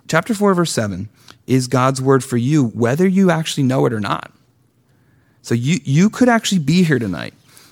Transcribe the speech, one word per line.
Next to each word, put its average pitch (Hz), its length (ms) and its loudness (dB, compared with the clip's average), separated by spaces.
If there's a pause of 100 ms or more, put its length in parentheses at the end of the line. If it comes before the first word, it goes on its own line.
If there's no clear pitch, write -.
chapter 165 260 -2
four, 196 200 0
verse 175 180 -2
seven 101 360 -6 (380)
is 127 200 2
God's 131 340 0
word 131 220 2
for 127 140 -4
you, 127 320 2
whether 117 380 0
you 190 240 2
actually 160 340 -2
know 131 220 2
it 127 60 0
or 110 80 -6
not. - 320 -8 (1080)
So - 120 -4
you, 127 300 0
you 160 240 2
could 247 200 2
actually 220 320 0
be 165 240 2
here 151 140 0
tonight, 85 360 -6 (380)